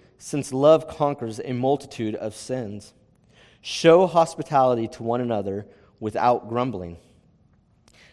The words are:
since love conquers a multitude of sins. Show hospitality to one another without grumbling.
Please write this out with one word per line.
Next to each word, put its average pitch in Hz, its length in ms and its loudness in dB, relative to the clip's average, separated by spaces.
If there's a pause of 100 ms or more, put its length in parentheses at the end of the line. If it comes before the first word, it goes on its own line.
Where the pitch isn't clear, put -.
(180)
since - 340 -8
love 147 360 4
conquers 131 520 -4
a 131 140 -8
multitude 123 600 -4
of 107 200 -10
sins. 107 580 -12 (680)
Show 170 460 6
hospitality 143 840 2
to 113 140 -14
one 117 180 -2
another 101 460 -4 (320)
without 110 500 0
grumbling. 107 480 -4 (1160)